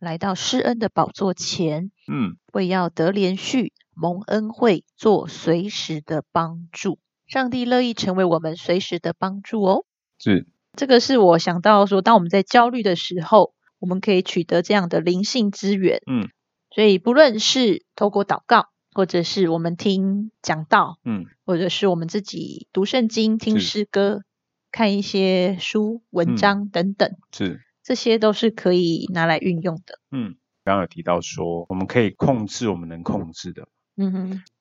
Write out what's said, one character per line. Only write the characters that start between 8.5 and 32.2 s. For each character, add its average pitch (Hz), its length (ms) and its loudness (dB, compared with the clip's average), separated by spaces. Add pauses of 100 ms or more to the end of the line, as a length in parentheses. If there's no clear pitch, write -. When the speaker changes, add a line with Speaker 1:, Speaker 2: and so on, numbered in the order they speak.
Speaker 1:
随 180 240 -2
时 175 180 -6
的 165 180 -6
帮 190 260 -6
助 220 200 -4
哦。 196 220 2 (340)
Speaker 2:
是。 98 300 2 (260)
Speaker 1:
这 269 140 -4
个 247 100 8
是 254 200 2
我 175 200 6
想 175 220 -2
到 208 260 6
说， 190 160 0
当 226 140 6
我 196 40 6
们 170 100 -4
在 196 120 4
焦 240 260 6
虑 240 140 -4
的 190 140 2
时 175 260 -6
候， 190 320 4 (240)
我 185 80 -10
们 185 140 -4
可 208 120 0
以 185 100 4
取 180 200 -2
得 170 200 0
这 208 120 0
样 190 140 0
的 165 120 0
灵 175 220 0
性 208 300 -2
资 196 240 -2
源。 185 320 2
Speaker 2:
嗯。 120 200 -2 (460)
Speaker 1:
所 208 80 2
以 202 160 6
不 226 140 0
论 262 260 6
是 220 460 0 (100)
透 202 160 0
过 202 140 0
祷 - 220 -4
告， 220 200 4 (260)
或 190 140 2
者 175 160 0
是 180 260 0
我 165 100 0
们 170 180 -4
听 196 560 -2 (100)
讲 156 220 -4
道， 175 400 2
Speaker 2:
嗯。 101 220 -4 (180)
Speaker 1:
或 180 120 -2
者 175 120 -2
是 185 180 -2
我 185 80 4
们 165 140 -4
自 202 140 -4
己 - 500 -12
读 190 120 0
圣 233 240 0
经、 220 300 0
听 214 220 0
诗 208 240 -4
歌、 202 320 0
Speaker 2:
是。 202 100 -12 (460)
Speaker 1:
看 202 260 0
一 - 20 0
些 190 580 0
书、 214 520 -4
文 175 260 0
章 202 320 0
等 190 240 -2
等， - 160 0
Speaker 2:
嗯。 - 80 -12 (160)
是。 - 280 -6 (220)
Speaker 1:
这 - 120 -4
些 233 240 0
都 214 160 2
是 220 160 0
可 185 240 0
以 170 400 0
拿 165 100 0
来 165 140 0
运 170 240 -2
用 165 140 -4 (100)
的。 - 140 -20 (100)
Speaker 2:
嗯， 117 260 -8 (280)
刚 98 100 0
刚 98 80 2
有 85 40 -4
提 85 160 -14
到 87 200 0
说， 85 480 -6
我 95 40 -6
们 95 120 -4
可 - 120 -2
以 107 120 2
控 113 360 -2